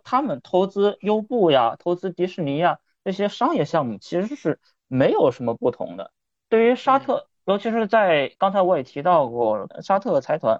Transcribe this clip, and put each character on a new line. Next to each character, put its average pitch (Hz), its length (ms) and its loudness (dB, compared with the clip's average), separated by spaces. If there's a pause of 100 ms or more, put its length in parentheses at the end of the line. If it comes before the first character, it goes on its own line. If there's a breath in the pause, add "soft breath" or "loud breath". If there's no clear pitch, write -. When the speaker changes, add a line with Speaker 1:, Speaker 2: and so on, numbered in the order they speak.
Speaker 1:
他 254 180 0
们 160 220 -6
投 190 240 0
资 202 320 -2
优 214 220 -2
步 214 300 0
呀、 123 280 2
投 175 160 -2
资 180 160 -8
迪 180 160 -4
士 185 140 -8
尼 143 160 -4
呀， 160 220 0 (260)
这 190 80 -4
些 202 160 -2
商 285 260 -2
业 170 80 0
项 147 220 -2
目 107 160 -8
其 175 200 -4
实 233 140 -6
是 - 240 -4 (280)
没 131 240 2
有 165 200 2
什 127 120 -10
么 117 120 -2
不 123 160 -2
同 - 260 -10
的。 - 140 -14 (380)
对 226 160 4
于 240 100 4
沙 269 240 2
特， 269 180 -4
Speaker 2:
嗯。 - 100 -10 (180)
Speaker 1:
尤 196 140 0
其 226 100 -4
是 226 160 -2
在 180 540 2
刚 196 120 0
才 196 120 0
我 180 120 2
也 143 80 -2
提 143 200 -10
到 165 240 4
过， 110 400 -2 (160)
沙 196 160 2
特 190 200 0
财 151 200 -4
团， 110 200 0